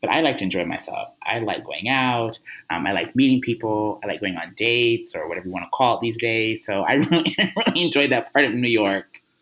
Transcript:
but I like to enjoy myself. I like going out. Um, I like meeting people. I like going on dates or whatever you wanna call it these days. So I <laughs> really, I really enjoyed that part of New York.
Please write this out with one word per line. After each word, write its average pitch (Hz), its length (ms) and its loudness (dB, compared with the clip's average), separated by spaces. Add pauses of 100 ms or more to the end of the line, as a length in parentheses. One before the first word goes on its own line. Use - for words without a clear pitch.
but 90 80 0
I 123 100 2
like 151 200 2
to 101 40 -4
enjoy 92 220 -2
myself. - 420 -6 (160)
I 113 160 -4
like 101 240 -4
going 80 240 -8
out. 123 500 0 (320)
Um, 82 160 -2
I 92 60 0
like 87 240 -2
meeting 131 240 6
people. 107 640 -2
I 104 40 -8
like 87 120 -4
going 95 160 -4
on 85 220 -10
dates 117 580 0
or 78 140 -6
whatever 90 180 -8
you 90 60 -8
wanna 87 200 -8
call 120 240 2
it 107 40 -10
these 117 160 -4
days. 113 480 -2
So 98 160 -2
I 90 120 0
<laughs> 151 160 2
really, 170 300 2
I 202 160 0
really 190 300 2
enjoyed 143 260 4
that 120 220 0
part 143 100 6
of 117 100 2
New 123 140 0
York. 101 540 0 (200)